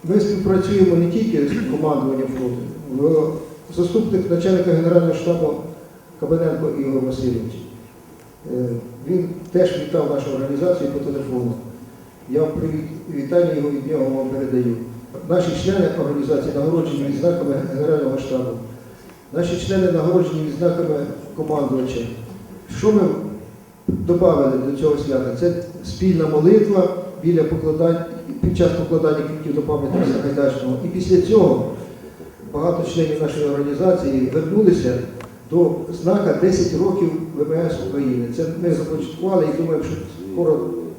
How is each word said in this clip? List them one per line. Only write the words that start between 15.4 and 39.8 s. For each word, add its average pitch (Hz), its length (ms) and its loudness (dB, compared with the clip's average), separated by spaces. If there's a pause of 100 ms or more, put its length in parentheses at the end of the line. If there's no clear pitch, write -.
члени 185 260 2 (100)
організації 143 560 0
нагороджені 147 540 0
відзнаками 160 460 0 (180)
Генерального 147 440 0
штабу. 127 320 -4 (840)
Наші 170 340 -2
члени 185 240 4
нагороджені 160 560 2
відзнаками 165 480 0 (400)
командувача. 131 640 -2 (800)
Що 214 140 4
ми 202 100 6 (840)
добавили 143 720 4
до 135 200 -2
цього 147 200 2
свята? 127 420 -2
Це 175 140 2 (320)
спільна 165 420 2
молитва 185 600 6 (340)
біля 160 200 4
покладань-, 165 600 2 (360)
під 170 160 2
час 170 140 4
покладання 156 560 0
квітів 151 280 -6
до 151 60 0
пам'ятника 139 520 0
Сагайдачного. 143 720 0
І - 20 -2
після 180 340 4
цього - 500 4 (840)
багато 165 380 -2
членів 156 300 0
нашої 147 240 -2
організації 143 880 0
вернулися 160 640 2 (520)
до 170 200 4 (320)
знака 202 380 2
«Десять 185 400 2
років 190 300 2 (240)
В 151 160 0
М 160 160 0
С - 220 -4
України». 123 460 0
Це 165 100 0 (180)
ми 170 80 2
започаткували 165 840 0
і 165 80 -2
думаємо, 160 220 0